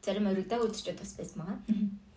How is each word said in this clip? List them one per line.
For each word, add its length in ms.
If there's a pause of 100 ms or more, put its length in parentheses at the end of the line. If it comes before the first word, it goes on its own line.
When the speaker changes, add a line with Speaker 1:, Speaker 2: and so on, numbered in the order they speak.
Speaker 1:
Зарим 240
өргөдөг 320
үзчихэд 400
бас 120
байсан 280
байгаа. 240
Speaker 2:
Мгм. 240 (280)